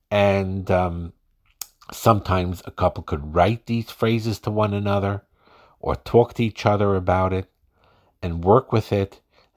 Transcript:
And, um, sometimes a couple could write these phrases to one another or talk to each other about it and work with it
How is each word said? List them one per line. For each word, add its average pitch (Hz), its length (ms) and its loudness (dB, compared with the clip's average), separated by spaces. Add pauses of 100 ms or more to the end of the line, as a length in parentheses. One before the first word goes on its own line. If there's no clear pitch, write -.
And, 98 640 0
um, 85 420 -2 (800)
sometimes 92 760 0
a - 60 -14
couple - 320 -2
could 76 320 -8
write 101 300 2
these 117 260 -6
phrases 113 480 -2
to 110 120 -6
one 107 220 0
another 101 500 -2 (560)
or - 160 -4
talk - 400 2
to 117 80 -2
each - 220 -4
other 101 300 2
about 92 380 0
it 95 180 -6 (680)
and 82 220 -6
work 107 280 4
with 110 200 -2
it 98 300 -2 (360)